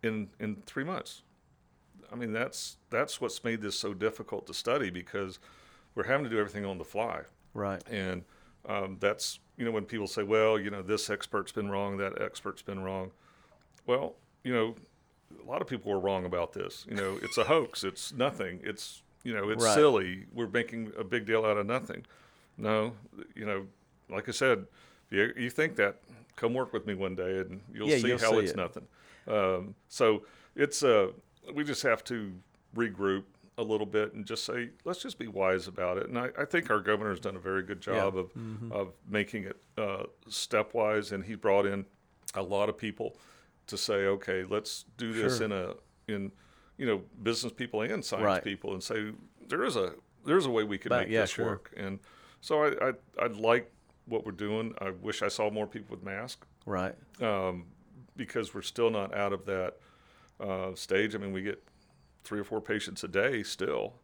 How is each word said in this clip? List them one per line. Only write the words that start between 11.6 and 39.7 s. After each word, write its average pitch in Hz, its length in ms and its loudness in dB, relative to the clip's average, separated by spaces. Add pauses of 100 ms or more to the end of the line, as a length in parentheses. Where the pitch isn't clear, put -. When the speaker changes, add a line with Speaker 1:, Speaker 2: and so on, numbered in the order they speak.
Speaker 1:
wrong, 101 280 -2
that 98 220 -2
expert's 101 420 -6
been 95 200 -6
wrong." 95 280 -4 (760)
Well, 135 280 0 (280)
you 127 120 -4
know, 117 200 0 (680)
a - 60 -14
lot 147 120 -4
of 180 80 -6
people 113 240 -2
were 98 80 2
wrong 95 240 2
about 87 280 -2
this. 92 360 -8
You - 80 -8
know, 95 260 -2
it's - 160 -4
a 110 60 6
hoax. 139 400 2
It's - 280 -6
nothing. 117 500 -2
It's, - 400 -10 (200)
you 120 120 -4
know, 101 160 0
it's 113 140 2
Speaker 2:
Right. 107 100 8
Speaker 1:
silly. 95 580 6
We're 117 160 -4
making 113 500 -2
a 110 60 -4
big 107 220 -2
deal 110 180 4
out 107 120 4
of 104 100 0
nothing. - 400 -4 (500)
No, 107 380 0 (400)
you 107 100 -10
know, 98 220 -4 (420)
like 101 200 -6
I 120 40 -6
said, 110 340 4 (440)
if - 20 -6 (240)
you, 123 80 -2
you 117 60 -2
think 160 260 0
that, 101 200 4 (400)
come 117 180 2
work 127 180 -2
with 104 140 -2
me 104 80 -2
one 95 200 -2
day 92 260 0
and 92 200 -6 (120)
you'll 113 160 -2
Speaker 2:
Yeah, 147 100 6
Speaker 1:
see 120 100 4
Speaker 2:
you'll 123 100 4
Speaker 1:
how 113 140 4
Speaker 2:
see 110 60 6
Speaker 1:
it's 95 140 2
Speaker 2:
it. - 40 -2
Speaker 1:
nothing. - 300 -4 (420)
Um, 98 460 2 (140)
so 110 360 4 (320)
it's, 143 260 2
uh, 107 260 8 (440)
we 147 120 -2
just 143 180 -2
have 117 220 4
to 107 280 -4 (420)
regroup 98 500 2 (320)
a 117 60 -2
little 107 240 0
bit 104 280 0
and 107 120 -10
just 110 180 -6
say, 120 260 -4 (140)
"Let's 180 160 -4
just - 180 -10
be 120 100 -8
wise 95 400 2
about 90 300 -2
it." - 100 -4
And 123 100 -4
I, 123 180 -4
I 143 80 -2
think 165 260 0
our 107 100 4
governor's 101 400 0
done 98 160 -4
a - 20 -10
very 95 240 0
good 92 240 -8
Speaker 2:
Yeah. 95 80 0
Speaker 1:
job 98 220 2
of, 90 180 -4
Speaker 2:
Mm-hmm. 113 380 -10
Speaker 1:
of 98 200 -4 (160)
making 104 360 -2
it, - 180 -12 (160)